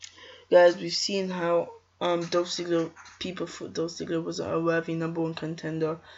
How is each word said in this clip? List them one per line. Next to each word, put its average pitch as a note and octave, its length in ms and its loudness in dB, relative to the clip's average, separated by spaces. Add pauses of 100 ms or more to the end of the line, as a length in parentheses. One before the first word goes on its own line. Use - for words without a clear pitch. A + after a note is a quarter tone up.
(480)
Guys, F3 280 8
we've E3+ 160 -8
seen G3 360 -2
how, E3+ 440 0 (280)
um, E3+ 260 0
Dolph F3 200 0
Ziggler, E3+ 460 -2 (260)
people F3+ 300 -6
thought - 240 -12
Dolph E3 180 -4
Ziggler E3 320 -4
was E3+ 160 -6
a E3 220 -2
worthy E3 340 0
number E3 260 -2
one E3 140 -2
contender D#3+ 640 -4 (200)